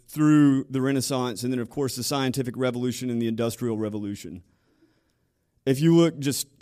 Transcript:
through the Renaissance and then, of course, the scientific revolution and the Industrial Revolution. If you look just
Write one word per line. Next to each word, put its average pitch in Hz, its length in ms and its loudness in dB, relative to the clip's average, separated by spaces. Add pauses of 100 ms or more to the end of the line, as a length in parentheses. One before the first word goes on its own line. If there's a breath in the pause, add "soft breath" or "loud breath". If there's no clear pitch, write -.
through 147 640 4
the 131 120 -4
Renaissance 127 640 -2
and 127 80 -2
then, 127 80 -2
of 113 100 -6
course, 135 280 -4
the 120 60 -6
scientific 131 520 -2
revolution 123 540 -4
and 117 120 -2
the 117 60 -2
Industrial 113 500 -4
Revolution. 104 680 -8 (1200)
If 135 160 2
you 165 120 6
look 165 260 4
just 139 280 -4 (140)